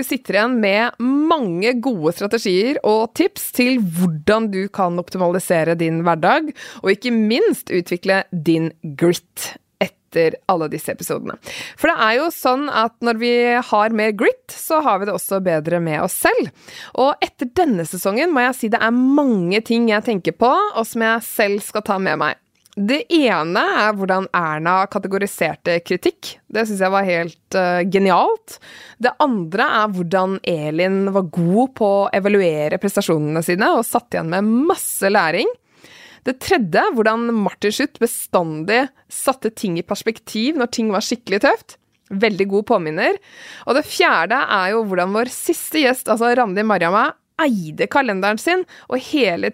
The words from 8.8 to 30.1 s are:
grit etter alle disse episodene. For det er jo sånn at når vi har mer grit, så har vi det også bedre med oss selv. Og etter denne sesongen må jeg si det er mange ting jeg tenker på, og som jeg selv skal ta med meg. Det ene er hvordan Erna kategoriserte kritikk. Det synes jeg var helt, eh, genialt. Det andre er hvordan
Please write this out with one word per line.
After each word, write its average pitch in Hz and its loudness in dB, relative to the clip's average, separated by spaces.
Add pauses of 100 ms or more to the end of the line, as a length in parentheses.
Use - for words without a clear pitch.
grit - -2 (600)
etter 160 0
alle 165 0
disse - -8
episodene. - -8 (400)
For 302 2
det 330 0
er 226 2
jo 330 0
sånn 269 0
at 226 0
når 233 0
vi 240 2 (380)
har 214 2
mer 220 0
grit, 302 0
så 311 -2
har 202 2
vi 202 -4
det 185 -2
også 190 -4
bedre 170 0
med 156 -2
oss - -4
selv. 339 0 (420)
Og 269 2
etter 269 -6
denne 233 2
sesongen 220 -2
må 247 2
jeg 254 -2
si 214 -2
det 226 0
er 226 2
mange 247 2
ting 233 2
jeg 208 2
tenker 185 -2
på, 240 4
og 359 0
som 226 -2
jeg 226 0
selv 202 -2
skal 214 -6
ta 196 -2
med 151 -2
meg. 151 -2 (340)
Det 220 -2 (100)
ene 196 2 (220)
er 214 2
hvordan 190 0
Erna 170 0 (100)
kategoriserte 196 -2 (100)
kritikk. - -4 (100)
Det 220 -2
synes 208 -4
jeg 190 2
var 196 0
helt, 170 -4
eh, 180 2
genialt. 196 2 (400)
Det 240 0
andre 214 0 (160)
er 214 0
hvordan 185 0